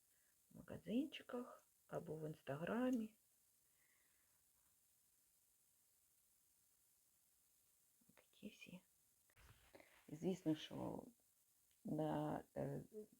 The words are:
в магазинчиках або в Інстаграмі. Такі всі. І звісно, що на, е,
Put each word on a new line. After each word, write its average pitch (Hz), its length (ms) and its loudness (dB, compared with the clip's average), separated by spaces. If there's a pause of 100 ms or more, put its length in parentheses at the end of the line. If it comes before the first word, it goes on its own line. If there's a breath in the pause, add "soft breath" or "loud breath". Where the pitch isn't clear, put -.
(500 soft breath)
в - 80 -18
магазинчиках - 1040 -2 (240)
або 160 280 -4
в 156 120 -2
Інстаграмі. 220 840 2 (4000 soft breath)
Такі - 300 -14
всі. - 340 -14 (1300 loud breath)
І 156 80 -8
звісно, 185 400 4
що - 480 -2 (800)
на, 156 600 2 (120)
е, 143 260 2 (380)